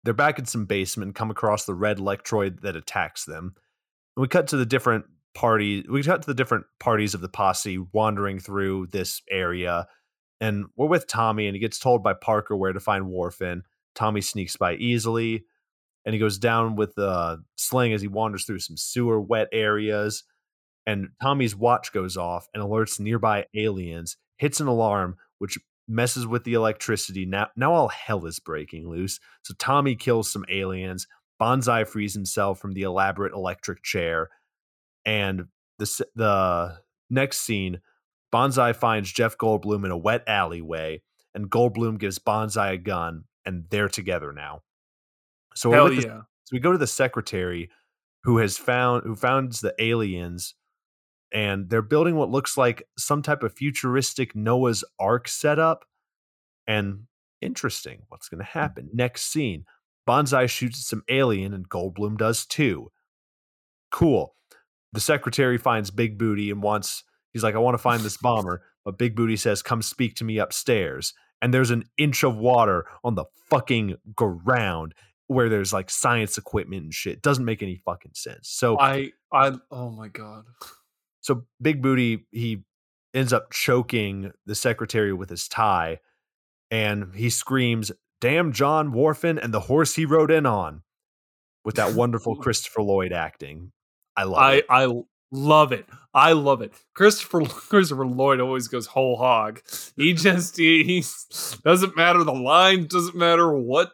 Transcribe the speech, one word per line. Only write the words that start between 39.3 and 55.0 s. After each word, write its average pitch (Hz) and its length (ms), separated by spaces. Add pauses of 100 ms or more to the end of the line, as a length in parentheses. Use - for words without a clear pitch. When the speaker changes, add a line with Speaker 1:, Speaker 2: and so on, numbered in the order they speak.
Speaker 1:
Goldblum 104 480
in 92 40
a 87 80
wet 107 300
alleyway, 82 760 (320)
and 104 160
Goldblum 113 480
gives 98 200
Banzai 107 540
a 92 40
gun, 85 480 (200)
and 90 260
they're 104 180
together 87 440
now. 73 300 (920)
So 120 140
we're 147 60
Speaker 2:
Hell 147 120
Speaker 1:
with 127 140
the, 113 60
Speaker 2:
yeah. 110 120 (240)
Speaker 1:
so - 80
we 127 80
go 165 120
to 185 60
the 143 80
secretary 92 840 (540)
who 120 140
has 104 200
found, 123 460
who 110 120
founds 127 460
the 101 160
aliens, 92 760 (800)
and 98 380
they're 113 120
building 151 340
what 120 140
looks 139 260
like 123 280 (120)
some 147 240
type 143 220
of 110 100
futuristic 131 840
Noah's 117 480 (160)